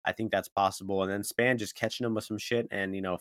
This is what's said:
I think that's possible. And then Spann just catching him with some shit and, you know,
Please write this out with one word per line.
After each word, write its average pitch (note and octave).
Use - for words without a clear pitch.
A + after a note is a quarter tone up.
I -
think A2
that's G2
possible. G2
And F#2+
then G2+
Spann B2
just G#2+
catching A2+
him A2+
with G#2+
some G#2+
shit A#2
and, G2
you G2
know, F#2